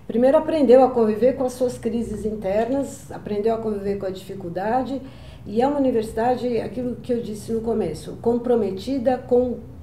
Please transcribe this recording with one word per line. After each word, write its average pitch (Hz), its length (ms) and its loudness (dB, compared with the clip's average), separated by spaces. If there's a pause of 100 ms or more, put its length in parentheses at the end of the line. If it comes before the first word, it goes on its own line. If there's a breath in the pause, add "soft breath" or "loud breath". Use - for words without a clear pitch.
primeiro 254 280 6
aprendeu 302 460 6
a 247 80 6
conviver 233 460 2
com 262 80 -2
as 247 80 -2
suas 247 260 -2
crises 214 460 -4
internas, 220 880 -2
aprendeu 208 420 -2
a 220 40 -2
conviver 202 380 -4
com 196 100 -6
a 185 40 -4
dificuldade, 202 880 -4 (460 loud breath)
e 208 160 0
é 269 60 6
uma 294 100 0
universidade, 233 800 0
aquilo 247 380 -6
que - 160 -6
eu 233 100 -2
disse 214 300 -8
no 226 80 -2
começo, 220 600 -4
comprometida 240 960 0
com 247 400 0 (240)